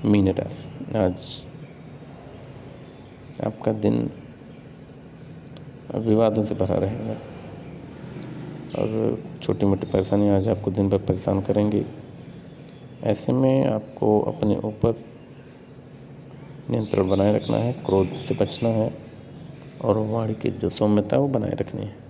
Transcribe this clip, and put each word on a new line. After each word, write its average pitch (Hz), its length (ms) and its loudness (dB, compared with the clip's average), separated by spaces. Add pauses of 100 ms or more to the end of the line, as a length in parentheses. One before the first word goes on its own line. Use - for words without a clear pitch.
मीन 101 280 6
राशि, - 640 -4
आज - 440 0 (2000)
आपका 110 260 0
दिन 113 380 2 (1800)
विवादों 110 500 6
से 104 100 0
भरा 95 220 2
रहेगा 110 360 0 (1700)
और 110 440 0 (200)
छोटी - 240 2
मोटी 98 200 2
परेशानियां 101 500 4
आज 98 120 2
आपको 101 220 2
दिन 98 180 2
भर 95 100 4
परेशान 95 420 2
करेंगी। 104 420 2 (1200)
ऐसे 110 300 0
में 131 340 4
आपको 107 540 4
अपने 107 360 2
ऊपर 110 480 0 (1700)
नियंत्रण 101 380 2
बनाए 98 280 4
रखना 110 200 2
है, 117 160 2
क्रोध 95 420 2
से - 200 -4
बचना - 340 0
है 110 260 2 (920)
और 107 140 6
वाणी 110 360 0
की - 160 0
जो 92 200 0
सौम्यता 104 460 4
है, 135 60 6
वो 143 60 2
बनाए 117 260 0
रखनी - 280 -4
है। 101 140 -8 (140)